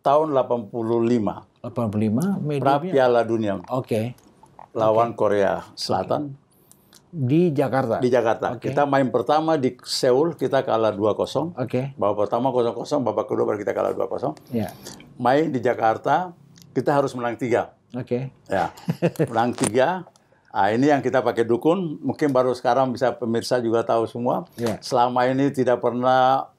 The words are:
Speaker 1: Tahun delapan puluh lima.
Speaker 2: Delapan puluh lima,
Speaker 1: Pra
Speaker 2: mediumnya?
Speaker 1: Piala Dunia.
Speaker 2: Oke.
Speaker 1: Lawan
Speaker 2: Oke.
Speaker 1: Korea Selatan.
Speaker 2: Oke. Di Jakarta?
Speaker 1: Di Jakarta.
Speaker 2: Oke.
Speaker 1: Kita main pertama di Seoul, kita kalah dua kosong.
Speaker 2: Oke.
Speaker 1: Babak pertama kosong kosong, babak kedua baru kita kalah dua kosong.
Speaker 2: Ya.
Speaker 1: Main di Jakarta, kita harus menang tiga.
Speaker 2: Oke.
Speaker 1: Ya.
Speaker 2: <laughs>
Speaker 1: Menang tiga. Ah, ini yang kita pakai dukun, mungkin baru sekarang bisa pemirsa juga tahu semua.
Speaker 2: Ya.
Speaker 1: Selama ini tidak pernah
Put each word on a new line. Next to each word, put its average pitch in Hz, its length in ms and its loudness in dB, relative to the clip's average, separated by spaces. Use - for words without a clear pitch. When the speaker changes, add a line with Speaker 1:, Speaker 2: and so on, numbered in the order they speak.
Speaker 1:
Tahun 151 280 4
delapan 123 360 0
puluh 117 340 -2
lima. 117 460 0
Speaker 2:
Delapan 117 260 -4
puluh 104 160 -2
lima, 110 220 0
Speaker 1:
Pra 135 80 -4
Speaker 2:
mediumnya? 170 160 -2
Speaker 1:
Piala 127 320 4
Dunia. 110 320 -2
Speaker 2:
Oke. 120 480 -4
Speaker 1:
Lawan 110 400 2
Speaker 2:
Oke. - 80 -12
Speaker 1:
Korea 98 420 2
Selatan. 127 580 -4
Speaker 2:
Oke. 135 60 -18
Di 160 380 2
Jakarta? 131 480 0
Speaker 1:
Di - 100 2
Jakarta. 113 440 2
Speaker 2:
Oke. 123 140 -8
Speaker 1:
Kita 139 180 0
main 139 220 2
pertama 151 480 0
di 127 240 0
Seoul, 143 560 0
kita 135 280 -2
kalah 113 280 2
dua 101 220 0
kosong. 139 420 -2
Speaker 2:
Oke. 127 400 -4
Speaker 1:
Babak 101 300 0
pertama 123 260 -2
kosong 117 220 0
kosong, 131 280 -4
babak 107 260 -2
kedua 117 180 -2
baru 110 140 -2
kita 101 120 -4
kalah 98 220 0
dua 98 140 -2
kosong. 117 280 -6
Speaker 2:
Ya. 113 260 -6
Speaker 1:
Main 139 360 2
di 131 80 -4
Jakarta, 120 760 0
kita 131 220 -2
harus 139 200 2
menang 120 240 -6
tiga. 110 380 0
Speaker 2:
Oke. 127 380 -6
Speaker 1:
Ya. 90 240 -2
Speaker 2:
<laughs> 165 300 0
Speaker 1:
Menang 117 240 0
tiga. 131 540 0
Ah, 98 200 0
ini 120 200 2
yang 143 100 4
kita 127 220 0
pakai 113 240 0
dukun, 147 560 0
mungkin 139 300 -2
baru 127 220 2
sekarang 127 380 0
bisa 120 220 0
pemirsa 117 460 -2
juga 117 240 0
tahu 113 220 0
semua. 123 500 -4
Speaker 2:
Ya. 113 260 -4
Speaker 1:
Selama 123 440 2
ini 131 240 2
tidak 123 300 2
pernah 127 800 2